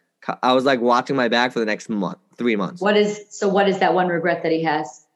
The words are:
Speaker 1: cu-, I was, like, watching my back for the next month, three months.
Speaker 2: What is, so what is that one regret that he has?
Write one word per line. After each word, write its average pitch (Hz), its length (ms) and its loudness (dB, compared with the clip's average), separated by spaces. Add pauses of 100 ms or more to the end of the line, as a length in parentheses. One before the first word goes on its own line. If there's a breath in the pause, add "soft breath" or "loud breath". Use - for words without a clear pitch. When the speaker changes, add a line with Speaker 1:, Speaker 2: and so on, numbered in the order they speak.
(200)
Speaker 1:
cu-, - 220 -6
I 127 100 4
was, 127 140 2
like, 135 140 2
watching 123 360 2
my 123 120 0
back 120 240 2
for - 80 -4
the 113 60 0
next 104 220 -4
month, 95 300 -4 (180)
three 120 200 0
months. 101 260 -4
Speaker 2:
What 208 140 2
is, 208 340 0
so - 180 -4
what 196 200 2
is 185 100 0
that 170 160 2
one 180 140 0
regret 170 340 -2
that 165 100 -2
he 160 120 -2
has? 156 520 -4